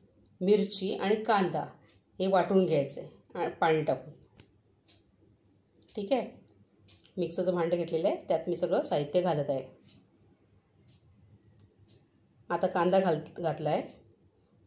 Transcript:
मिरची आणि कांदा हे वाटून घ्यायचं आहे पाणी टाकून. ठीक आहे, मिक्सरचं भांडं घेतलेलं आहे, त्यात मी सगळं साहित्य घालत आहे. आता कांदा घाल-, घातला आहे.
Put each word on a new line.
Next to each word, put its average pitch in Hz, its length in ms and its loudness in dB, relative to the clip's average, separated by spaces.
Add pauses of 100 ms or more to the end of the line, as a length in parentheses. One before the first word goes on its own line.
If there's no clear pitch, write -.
(400)
मिरची 196 540 2
आणि 214 300 0
कांदा 170 400 2 (540)
हे 185 80 -2
वाटून 190 400 4
घ्यायचं 147 340 0
आहे - 500 -8
पाणी 160 340 2
टाकून. - 280 -4 (1800)
ठीक 202 160 -4
आहे, - 320 -4 (720)
मिक्सरचं 180 380 -2
भांडं 175 220 0
घेतलेलं 165 320 -2
आहे, 330 80 0 (120)
त्यात 165 200 0
मी 175 80 -2
सगळं 185 260 0
साहित्य 165 400 0
घालत 147 280 0
आहे. 135 180 -4 (2750)
आता 180 180 -2
कांदा 185 340 2
घाल-, 165 420 -2
घातला 151 280 -2
आहे. 190 120 0 (840)